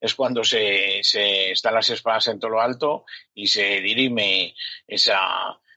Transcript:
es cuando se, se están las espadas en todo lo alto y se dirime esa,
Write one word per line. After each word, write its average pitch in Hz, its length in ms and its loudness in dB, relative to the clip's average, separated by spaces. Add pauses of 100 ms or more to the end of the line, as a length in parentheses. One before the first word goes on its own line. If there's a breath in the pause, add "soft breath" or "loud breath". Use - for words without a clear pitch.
es 113 120 -2
cuando 123 300 -2
se, 101 600 2
se 98 480 2
están 110 220 0
las 113 160 2
espadas 110 380 0
en 110 120 -2
todo 113 120 -4
lo 110 100 2
alto 127 440 -2 (280 loud breath)
y 101 140 -8
se 101 320 2
dirime 104 760 0 (320 loud breath)
esa, 101 360 2 (560 soft breath)